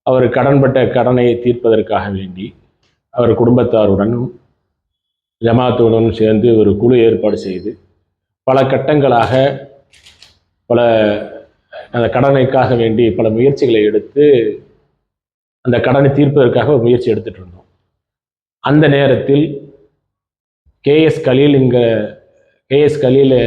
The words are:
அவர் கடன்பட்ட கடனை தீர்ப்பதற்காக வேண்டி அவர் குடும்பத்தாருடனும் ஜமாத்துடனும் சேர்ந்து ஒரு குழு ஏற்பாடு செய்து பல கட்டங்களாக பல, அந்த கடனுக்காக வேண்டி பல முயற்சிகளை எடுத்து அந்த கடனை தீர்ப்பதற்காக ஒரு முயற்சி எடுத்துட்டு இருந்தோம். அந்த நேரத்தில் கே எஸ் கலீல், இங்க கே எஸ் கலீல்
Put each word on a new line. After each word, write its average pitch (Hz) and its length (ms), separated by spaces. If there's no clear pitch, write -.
அவர் 127 220
கடன்பட்ட 131 640
கடனை 123 360
தீர்ப்பதற்காக 110 720
வேண்டி 95 360
அவர் 117 200
குடும்பத்தாருடனும் 117 960
ஜமாத்துடனும் 113 800
சேர்ந்து 110 380
ஒரு 101 180
குழு 120 220
ஏற்பாடு 107 400
செய்து 95 340
பல 135 160
கட்டங்களாக 131 680
பல, 120 100
அந்த 120 180
கடனுக்காக 127 680
வேண்டி 113 340
பல 113 200
முயற்சிகளை 117 540
எடுத்து 107 400
அந்த 120 160
கடனை 139 300
தீர்ப்பதற்காக 135 640
ஒரு 123 100
முயற்சி 120 280
எடுத்துட்டு 104 300
இருந்தோம். 90 240
அந்த 147 240
நேரத்தில் 139 560
கே 143 180
எஸ் 156 220
கலீல், 139 320
இங்க 127 220
கே 135 100
எஸ் 147 200
கலீல் 131 360